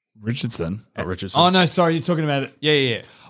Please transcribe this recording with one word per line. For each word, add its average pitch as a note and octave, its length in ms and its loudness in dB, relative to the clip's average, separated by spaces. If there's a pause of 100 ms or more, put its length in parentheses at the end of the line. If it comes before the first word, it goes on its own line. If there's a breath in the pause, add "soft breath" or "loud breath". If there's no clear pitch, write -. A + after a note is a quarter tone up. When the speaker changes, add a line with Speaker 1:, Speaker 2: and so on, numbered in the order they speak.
(220)
Speaker 1:
Richardson? G#2+ 640 -6 (120)
Speaker 2:
Not E2 100 -8
Richardson. F#2+ 340 -4
Speaker 1:
Oh, F3+ 80 6
no, F#3 160 4
sorry, E3 280 2
you're E3 80 -2
talking D#3+ 220 -2
about C#3+ 200 -2
it. - 160 -12
Speaker 3:
Yeah, D3+ 140 2
yeah, C3 240 2
yeah. - 40 -12 (280 loud breath)